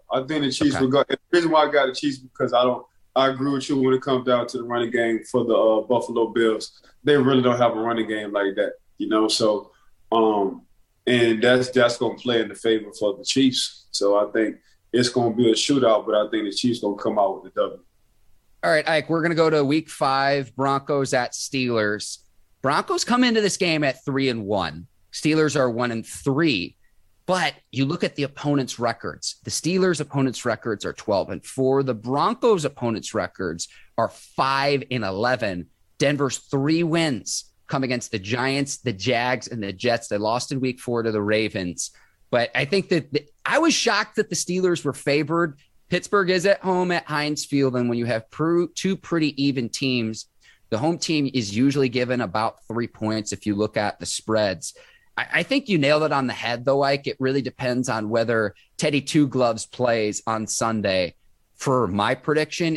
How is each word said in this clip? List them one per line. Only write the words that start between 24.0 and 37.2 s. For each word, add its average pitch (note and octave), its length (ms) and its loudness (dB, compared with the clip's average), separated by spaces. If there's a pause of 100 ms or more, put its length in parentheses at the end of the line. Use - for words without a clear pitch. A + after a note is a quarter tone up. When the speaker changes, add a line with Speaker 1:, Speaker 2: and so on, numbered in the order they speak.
Speaker 2:
three C3+ 240 0
and A#2 160 -2
one. F2 440 -2 (240)
Steelers D3+ 420 2
are C3 160 2
one A#2 220 -2
and A2+ 120 -6
three. C3+ 720 -2 (480)
But F3 300 -2 (180)
you C3+ 140 0
look E3+ 180 -2
at F3+ 100 -4
the C#3+ 80 -6
opponents' C#3 560 -2
records. - 640 -4
The - 80 -10
Steelers' F3+ 500 0
opponents' C#3 440 -2
records A2+ 400 -2
are E2 80 -4
twelve F#2 360 -2
and - 160 -10
four. C3+ 380 0
The C3 100 -2
Broncos' D3+ 720 0
opponents' - 500 -4
records F2+ 520 -4 (320)
are A2 120 0
five C3+ 800 0
and A#2 120 -2
eleven. G2+ 600 -2 (320)
Denver's C#3 400 0
three D#3 460 0
wins D#3 680 -2 (140)